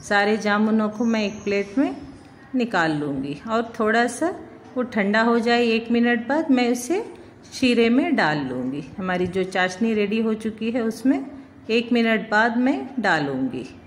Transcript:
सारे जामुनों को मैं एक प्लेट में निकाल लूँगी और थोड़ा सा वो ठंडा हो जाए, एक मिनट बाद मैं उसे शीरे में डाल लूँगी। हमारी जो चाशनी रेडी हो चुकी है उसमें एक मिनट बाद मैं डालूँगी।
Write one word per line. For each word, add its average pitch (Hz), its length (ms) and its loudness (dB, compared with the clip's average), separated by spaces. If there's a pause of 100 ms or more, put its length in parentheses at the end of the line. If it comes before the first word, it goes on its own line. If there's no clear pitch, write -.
सारे 208 340 2
जामुनों 214 520 2
को 233 160 -4
मैं 226 200 2
एक 202 80 -4 (100)
प्लेट 202 340 -2
में 277 180 0 (600)
निकाल 196 380 0
लूँगी 143 420 -4 (140)
और 226 300 -2
थोड़ा 220 280 2
सा 330 260 -4 (420)
वो 254 80 -2
ठंडा 220 380 0
हो 233 180 4
जाए, 240 260 2
एक 226 260 0
मिनट 233 360 2
बाद 311 240 0
मैं 247 200 4
उसे 339 320 -2 (500)
शीरे 233 360 4
में 285 260 2
डाल 156 240 2
लूँगी। 127 440 -4 (140)
हमारी 185 300 -2
जो 185 180 -2
चाशनी 185 480 0
रेडी 214 280 0
हो 220 140 0
चुकी 220 360 -6
है 240 120 -2
उसमें 262 420 0 (440)
एक 233 240 0
मिनट 226 380 2
बाद 226 260 4
मैं 269 220 2 (200)
डालूँगी। 135 680 0 (220)